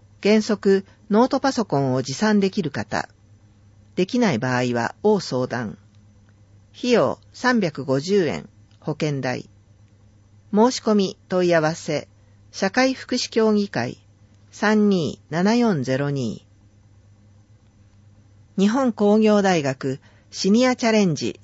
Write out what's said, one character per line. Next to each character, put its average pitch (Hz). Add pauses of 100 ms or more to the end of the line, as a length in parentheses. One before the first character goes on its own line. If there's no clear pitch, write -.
(220)
原 214
則、 196 (240)
ノ 220
ー -
ト 269
パ 269
ソ 220
コ 143
ン 131
を 131
持 135
参 208
で 196
き 196
る 147
方。 - (840)
で 180
き 247
な 220
い 110
場 127
合 123
は、 117
応 208
相 127
談。 120 (960)
費 247
用、 143 (140)
三 247
百 151
五 135
十 180
円、 87 (320)
保 156
険 147
代。 127 (1040)
申 226
し -
込 214
み、 190 (100)
問 180
い 170
合 160
わ 156
せ、 151 (420)
社 190
会 262
福 -
祉 -
協 220
議 202
会、 123 (520)
三 208
二 170 (100)
七 185
四 220
ゼ 131
ロ 143
二。 131 (2000)
日 196
本 254
工 208
業 208
大 180
学 135 (300)
シ -
ニ 240
ア 254
チ 247
ャ 220
レ 214
ン 165
ジ 117